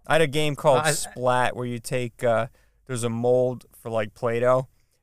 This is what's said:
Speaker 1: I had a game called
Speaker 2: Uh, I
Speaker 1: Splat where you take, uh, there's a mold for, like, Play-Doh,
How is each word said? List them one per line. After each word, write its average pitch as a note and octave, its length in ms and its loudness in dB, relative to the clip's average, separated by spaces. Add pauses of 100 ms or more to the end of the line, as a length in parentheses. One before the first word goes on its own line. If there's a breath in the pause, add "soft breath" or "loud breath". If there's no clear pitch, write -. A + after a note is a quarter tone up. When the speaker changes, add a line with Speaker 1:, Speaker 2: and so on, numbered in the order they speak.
Speaker 1:
I C3+ 60 0
had D#3 80 4
a D#3+ 60 2
game D3 280 -2
called C3+ 220 4
Speaker 2:
Uh, D3+ 80 2
I D#3 80 2
Speaker 1:
Splat B2 640 0
where B2 80 -6
you A#2+ 140 -6
take, B2 440 -6
uh, A2+ 240 2 (380)
there's B2 180 -6
a A#2+ 60 -2
mold B2 640 0
for, - 160 -14
like, A2 240 -2
Play-Doh, B2 560 0 (340)